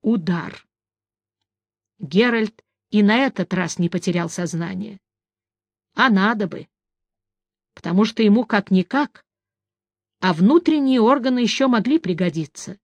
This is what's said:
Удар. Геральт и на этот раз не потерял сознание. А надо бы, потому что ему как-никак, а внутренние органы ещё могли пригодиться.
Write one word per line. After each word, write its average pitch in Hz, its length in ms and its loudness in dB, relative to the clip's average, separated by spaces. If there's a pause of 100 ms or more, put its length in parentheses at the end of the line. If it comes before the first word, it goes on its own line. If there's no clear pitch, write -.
Удар. 175 640 -4 (1300)
Геральт 214 640 0 (280)
и 208 120 2
на 226 240 4
этот 190 280 -4
раз 180 240 -4
не 170 100 0
потерял 170 400 -4
сознание. 180 720 -8 (960)
А 240 160 2
надо 202 360 0
бы, - 220 -12 (1040)
потому 180 300 0
что 220 180 -4
ему 214 220 4
как-никак, 202 800 -2 (960)
а 185 140 0
внутренние 269 680 4
органы 247 380 2
ещё 247 300 0
могли 247 300 2
пригодиться. 175 840 -4